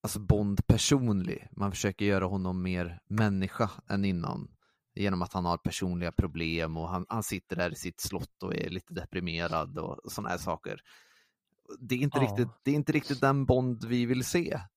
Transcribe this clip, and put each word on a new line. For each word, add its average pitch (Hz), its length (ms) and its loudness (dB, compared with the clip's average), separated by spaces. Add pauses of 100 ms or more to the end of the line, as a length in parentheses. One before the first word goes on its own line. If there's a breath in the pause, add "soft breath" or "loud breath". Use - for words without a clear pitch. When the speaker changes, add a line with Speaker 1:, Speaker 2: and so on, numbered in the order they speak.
Speaker 1:
alltså, - 160 -4
Bond 101 480 2
personlig. 113 840 4
Man 98 200 0
försöker 101 340 0
göra 95 200 4
honom 92 380 -2
mer 87 360 -2 (100)
människa 104 600 2 (200)
än 101 160 2
innan. 90 420 -2 (480)
Genom 95 260 0
att 85 120 -4
han 90 120 0
har 85 120 2
personliga 87 540 -2
problem 82 680 0
och 82 120 -4
han, 92 200 -4
han 110 140 -2
sitter - 320 -6
där 87 160 0
i - 40 -10
sitt - 260 -8
slott - 420 -6
och 92 120 -4
är - 140 -4
lite 92 240 -10
deprimerad 85 840 -4
och - 340 -8
såna 107 180 -6
här 90 80 -2
saker. - 440 -6 (1000 soft breath)
Det 127 160 -4
är 123 40 -4
inte 143 180 0
Speaker 2:
Ja. 135 60 6
Speaker 1:
riktigt, 117 260 2 (140)
det 135 80 2
är 143 40 4
inte 147 160 2
riktigt 143 300 0
den 139 240 4
Bond 127 420 2
vi 120 180 2
vill 127 180 2
se. - 360 0 (180)